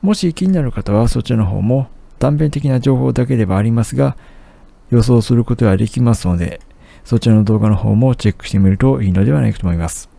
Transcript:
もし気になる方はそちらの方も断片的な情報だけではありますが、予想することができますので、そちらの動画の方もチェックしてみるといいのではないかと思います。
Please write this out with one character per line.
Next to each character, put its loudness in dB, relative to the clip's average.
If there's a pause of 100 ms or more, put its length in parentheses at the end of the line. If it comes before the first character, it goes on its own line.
も 0
し -2
気 -4
に 2
な 0
る -2
方 -4
は 2
そ -2
ち -4
ら 0
の 2
方 -4
も -2 (280)
断 0
片 0
的 -4
な 0
情 0
報 0
だ 0
け 0
で 0
は 0
あ 2
り 0
ま 0
す -6
が、 0 (760)
予 4
想 4
す 0
る 2
こ -4
と 0
が 2
で 0
き -6
ま 2
す -4
の 0
で、 -6 (420)
そ 0
ち -2
ら 6
の 4
動 0
画 0
の 2
方 0
も 2
チ -2
ェ -2
ッ -4
ク -16
し -10
て 0
み 4
る 0
と 2
い 0
い 0
の 2
で 2
は 0
な 0
い -4
か -10
と -4
思 0
い -2
ま -4
す。 -12